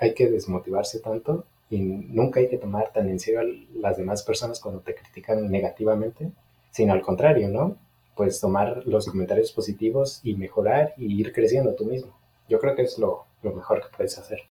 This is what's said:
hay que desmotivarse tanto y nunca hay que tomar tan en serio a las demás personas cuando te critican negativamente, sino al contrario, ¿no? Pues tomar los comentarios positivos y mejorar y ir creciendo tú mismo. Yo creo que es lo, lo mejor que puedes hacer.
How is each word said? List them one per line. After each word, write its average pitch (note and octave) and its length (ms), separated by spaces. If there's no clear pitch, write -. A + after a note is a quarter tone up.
hay A2+ 140
que A#2+ 160
desmotivarse F#2+ 720
tanto B2+ 440
y G#2 100
nunca A2 600
hay B2+ 80
que B2+ 100
tomar G#2 340
tan G#2 160
en F#2 100
serio A2+ 220
a A#2 40
las G2 160
demás F#2+ 260
personas A#2 380
cuando F#2+ 200
te F2+ 140
critican G#2+ 560
negativamente, G#2+ 800
sino G#2+ 220
al F#2 100
contrario, A2 460
¿no? C#3+ 280
Pues G2 260
tomar G2+ 460
los G#2+ 200
comentarios G2 460
positivos A2+ 680
y A2 120
mejorar G#2+ 600
y G#2 240
ir A2+ 120
creciendo A2+ 420
tú G#2+ 100
mismo. B2+ 320
Yo A2 120
creo C3+ 160
que C3 60
es - 160
lo, G2 280
lo G2 100
mejor - 280
que - 160
puedes - 220
hacer. - 200